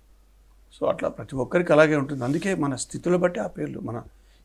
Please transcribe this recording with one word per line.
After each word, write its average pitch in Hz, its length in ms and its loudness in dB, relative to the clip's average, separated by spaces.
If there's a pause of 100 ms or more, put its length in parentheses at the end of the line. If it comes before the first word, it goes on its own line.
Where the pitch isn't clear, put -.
(800)
So - 60 0
అట్లా - 220 -2
ప్రతి - 260 -12
ఒక్కరికి 170 380 2
అలాగే 151 220 6
ఉంటుంది. 139 280 -2
అందుకే 170 320 0
మన 143 200 -2
స్థితులు - 420 -2
బట్టి 180 220 0
ఆ 208 80 -4
పేర్లు, 147 320 -8
మన 117 240 -8 (420)